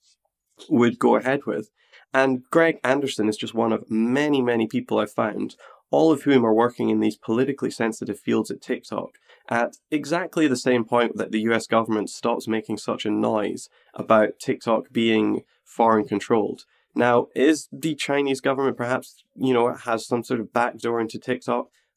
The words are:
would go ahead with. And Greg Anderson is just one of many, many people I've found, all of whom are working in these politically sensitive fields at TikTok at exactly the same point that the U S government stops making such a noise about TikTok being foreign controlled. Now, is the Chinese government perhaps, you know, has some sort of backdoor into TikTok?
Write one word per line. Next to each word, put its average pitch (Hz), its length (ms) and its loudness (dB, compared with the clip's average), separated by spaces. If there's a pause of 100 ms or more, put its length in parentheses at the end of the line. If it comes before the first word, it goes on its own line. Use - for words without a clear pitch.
(680)
would 120 280 4
go 120 200 4
ahead 131 280 -2
with. 107 240 -6 (440)
And 131 380 2
Greg 165 320 2
Anderson 131 440 0
is 107 100 0
just - 160 -8
one 113 200 0
of - 160 -6
many, 131 520 0
many 117 260 0
people 123 320 -2
I've 107 140 -2
found, 104 420 -4 (360)
all 156 200 4
of 143 120 -2
whom 135 220 4
are 110 80 4
working 117 360 0
in 107 100 0
these 107 180 0
politically 127 540 -2
sensitive 107 480 -6
fields 113 320 -2
at - 100 -12
TikTok 101 560 -8 (320)
at 117 280 -2 (120)
exactly 156 580 0
the 127 80 0
same 123 300 0
point 120 320 0
that 95 140 -6
the 110 100 -2
U 113 120 0
S 113 140 -2
government 110 420 0
stops - 380 -4
making 110 300 -4
such - 280 -6
a 104 60 -2
noise 107 580 -2 (240)
about - 460 2
TikTok - 520 -4
being 110 520 2 (220)
foreign 110 420 2
controlled. 104 580 -2 (300)
Now, 120 400 4
is 147 360 2
the 143 240 -4
Chinese 139 460 -2
government 135 360 -2
perhaps, 127 460 -6 (120)
you 131 180 0
know, 120 200 2
has 113 320 -4
some 117 180 -2
sort 120 180 -4
of 98 120 -10
backdoor 117 460 -2
into 113 180 -6
TikTok? 123 500 -6 (300)